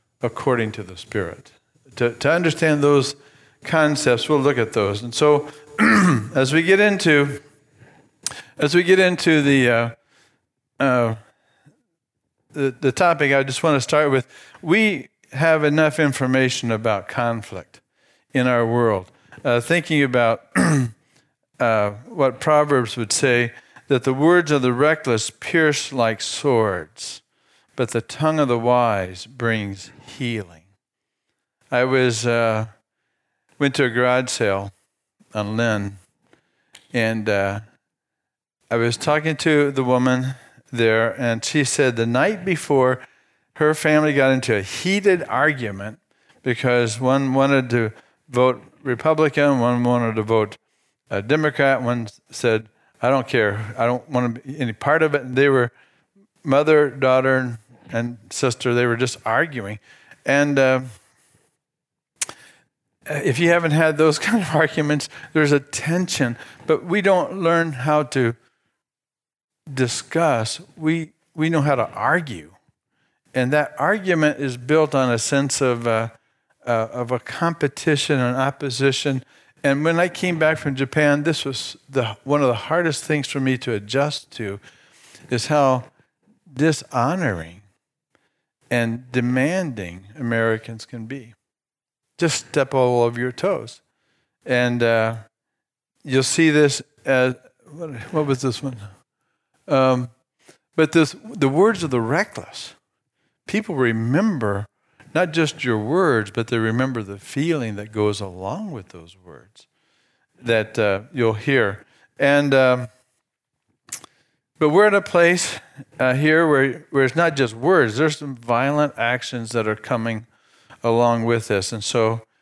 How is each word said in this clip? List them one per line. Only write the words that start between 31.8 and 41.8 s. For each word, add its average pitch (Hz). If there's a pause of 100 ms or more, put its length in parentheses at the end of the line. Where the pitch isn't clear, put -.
was, 127
uh, 113 (920)
went 139
to 143
a 123
garage 123
sale 101 (600)
on 107
Lynn, 104 (920)
and, 113
uh, 101 (1080)
I 120
was 117
talking 151
to 147
the 135
woman 127 (360)
there, 113
and 117
she 147
said 131